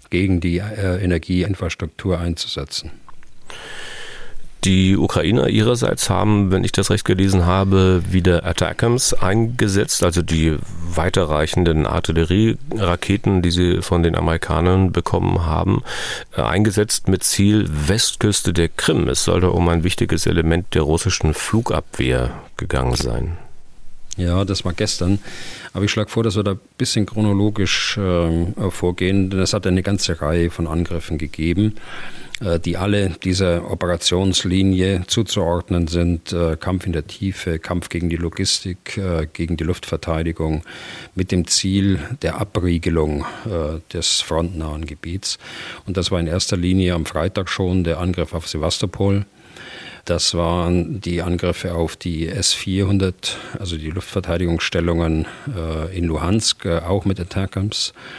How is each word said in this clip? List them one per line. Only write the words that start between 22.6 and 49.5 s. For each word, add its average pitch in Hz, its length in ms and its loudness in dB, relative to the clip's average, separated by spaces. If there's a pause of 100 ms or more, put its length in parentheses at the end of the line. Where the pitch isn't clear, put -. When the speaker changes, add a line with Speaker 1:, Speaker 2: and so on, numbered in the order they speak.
Speaker 2:
sein. 62 400 -2 (800)
Speaker 1:
Ja, 90 280 0
das 95 200 -4
war 92 80 -2
gestern. 90 480 0 (540)
Aber 95 100 0
ich 101 80 0
schlage 107 180 -2
vor, 113 140 0
dass 104 100 0
wir 104 80 0
da 98 100 0
ein 95 80 -6 (180)
bisschen 113 280 0
chronologisch, 101 920 0
ähm, 87 540 2 (160)
vorgehen, 92 600 0
denn 95 100 0
es 92 120 0
hat 101 140 -2
eine 92 160 2
ganze 92 400 -2
Reihe 85 280 2
von 82 160 -4
Angriffen 82 520 -2
gegeben, 85 560 0 (640)
äh, 85 180 0
die 85 200 -2
alle 98 320 2
dieser 87 600 0
Operationslinie 92 1400 2
zuzuordnen 87 800 0
sind, 87 460 0
äh, 85 260 0
Kampf 92 280 -2
in 87 80 -2
der 76 120 -4
Tiefe, 90 520 -4
Kampf 90 320 -4
gegen 85 180 -2
die 82 80 0
Logistik, 90 800 -4
äh, 87 340 -2
gegen 82 280 -4
die 80 60 -4
Luftverteidigung 80 960 -2 (520)
mit 92 160 -2
dem 90 160 2
Ziel 98 520 2 (240)
der 80 180 -4
Abriegelung, 82 880 0 (180)
äh, 80 360 -4 (120)
des - 300 -2
frontnahen 80 640 -4
Gebiets. 85 520 -8 (460)
Und 98 140 -4
das 87 120 0
war 90 100 2
in 85 60 0
erster 92 300 0
Linie 90 380 2
am 80 100 0
Freitag 87 460 -2
schon 92 340 2
der 82 140 0
Angriff 87 340 -2
auf 80 160 -6
Sevastopol. 98 800 0 (800)